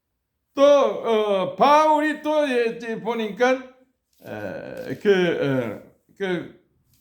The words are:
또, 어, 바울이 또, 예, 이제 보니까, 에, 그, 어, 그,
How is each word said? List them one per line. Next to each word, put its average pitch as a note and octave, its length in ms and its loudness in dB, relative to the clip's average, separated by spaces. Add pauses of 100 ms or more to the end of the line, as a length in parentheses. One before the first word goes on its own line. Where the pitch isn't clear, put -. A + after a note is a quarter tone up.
(540)
또, C#4+ 80 2
어, G#3+ 920 2
바울이 D4+ 680 4
또, D4+ 260 0
예, A#3+ 280 -2
이제 A3+ 240 -8
보니까, A3+ 520 -2 (720)
에, G#2+ 760 -12
그, G#3 100 0
어, C#3 720 0 (360)
그, F3+ 420 -8 (400)